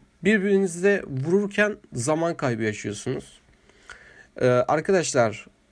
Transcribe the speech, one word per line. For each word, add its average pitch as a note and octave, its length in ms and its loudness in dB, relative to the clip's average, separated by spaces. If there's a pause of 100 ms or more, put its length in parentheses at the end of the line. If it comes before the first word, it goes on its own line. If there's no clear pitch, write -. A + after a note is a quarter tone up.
(240)
birbirinizle G3 800 2
vururken G3+ 720 0 (160)
zaman D#3+ 440 -2
kaybı A#2+ 260 -2
yaşıyorsunuz. A2 800 -6 (1000)
E, B2+ 60 4
arkadaşlar C3 1000 2 (260)